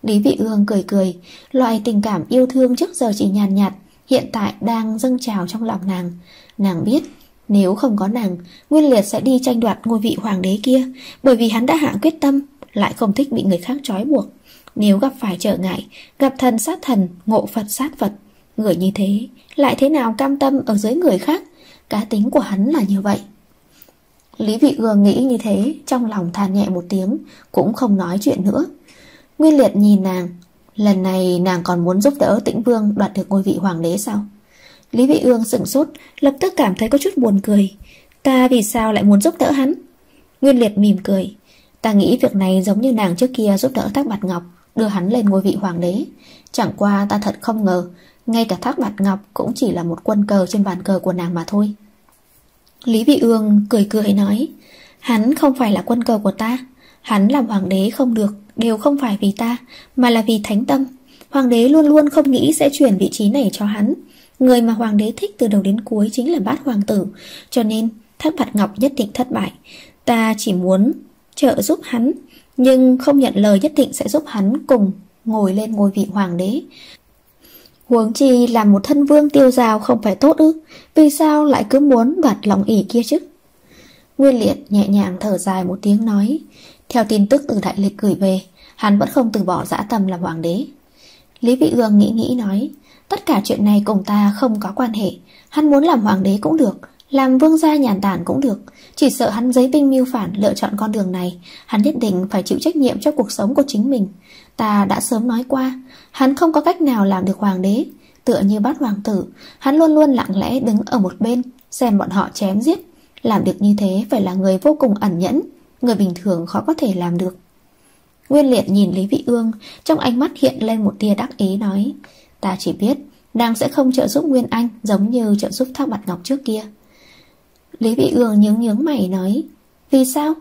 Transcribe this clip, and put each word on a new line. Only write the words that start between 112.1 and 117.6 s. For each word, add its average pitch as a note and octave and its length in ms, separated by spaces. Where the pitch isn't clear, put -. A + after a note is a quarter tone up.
họ F#3+ 240
chém G3+ 260
giết, D#4+ 180
làm G#3 220
được F#3 180
như G3+ 160
thế G3 320
phải A3 120
là F#3 120
người F#3+ 240
vô D4 220
cùng A3+ 140
ẩn G3 240
nhẫn, G#3 220
người B3 120
bình G3 200
thường F3 320
khó G#3 140
có D4+ 140
thể A#3+ 200
làm F3 240
được. F3+ 180